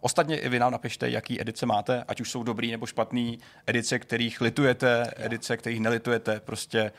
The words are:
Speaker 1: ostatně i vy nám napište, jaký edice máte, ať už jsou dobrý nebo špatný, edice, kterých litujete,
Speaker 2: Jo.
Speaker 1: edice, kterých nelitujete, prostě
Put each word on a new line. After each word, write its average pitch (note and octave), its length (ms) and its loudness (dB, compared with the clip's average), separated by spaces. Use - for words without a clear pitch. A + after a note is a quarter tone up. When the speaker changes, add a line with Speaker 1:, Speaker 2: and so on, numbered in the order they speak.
Speaker 1:
ostatně D3+ 380 2
i - 100 -2
vy B2 100 2
nám A#2+ 120 4
napište, A#2+ 380 -4
jaký A#2+ 320 -4
edice A2+ 240 -6
máte, A#2 420 2
ať - 140 -6
už A2 100 -8
jsou A#2+ 120 -6
dobrý A#2 280 -2
nebo A#2 140 -6
špatný, A#2+ 540 -2
edice, A#2 320 0
kterých A#2 420 -2
litujete, A#2+ 640 4
Speaker 2:
Jo. - 180 -8
Speaker 1:
edice, A2+ 320 -2
kterých A#2 220 -4
nelitujete, A2+ 600 2
prostě G#2+ 600 -2